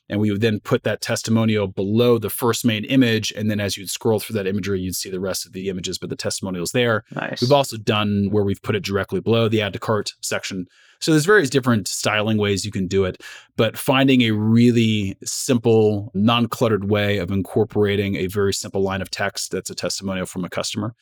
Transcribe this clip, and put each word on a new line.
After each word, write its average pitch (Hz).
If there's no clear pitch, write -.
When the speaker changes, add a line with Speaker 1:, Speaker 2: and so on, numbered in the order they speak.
Speaker 1:
and 104
we 107
would 101
then 107
put -
that 107
testimonial 110
below 110
the 104
first 117
main 107
image. 117
And 107
then 104
as 101
you'd 95
scroll 110
through 110
that 98
imagery, 98
you'd 92
see -
the 95
rest 92
of 82
the 95
images, 90
but 87
the -
testimonial's 92
there. 120
Speaker 2:
Nice. -
Speaker 1:
We've 123
also 135
done 104
where 104
we've 98
put -
it 101
directly 98
below 113
the 107
add 101
to 107
cart 107
section. 95
So -
there's 151
various 190
different 120
styling 107
ways 101
you 104
can 95
do 95
it, 90
but 110
finding 135
a 110
really 110
simple, 110
non-cluttered 110
way 104
of 90
incorporating 101
a 87
very 98
simple 98
line 95
of -
text -
that's 90
a 95
testimonial 95
from 92
a 82
customer 104